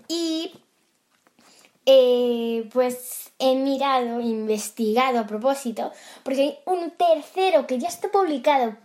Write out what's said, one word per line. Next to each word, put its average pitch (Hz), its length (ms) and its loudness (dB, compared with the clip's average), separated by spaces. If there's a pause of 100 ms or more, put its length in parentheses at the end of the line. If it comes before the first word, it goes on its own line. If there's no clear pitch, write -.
y, 330 440 -4 (1300)
eh, 240 840 2
pues, 247 680 -4
he 262 160 2
mirado, 262 640 0
investigado 226 1000 0
a 214 80 -4
propósito, 226 640 -4 (320)
porque 262 180 0
hay 285 240 0
un 349 260 -4
tercero 330 760 2
que 254 120 -2
ya 320 100 -4
está - 200 -8
publicado, 285 760 2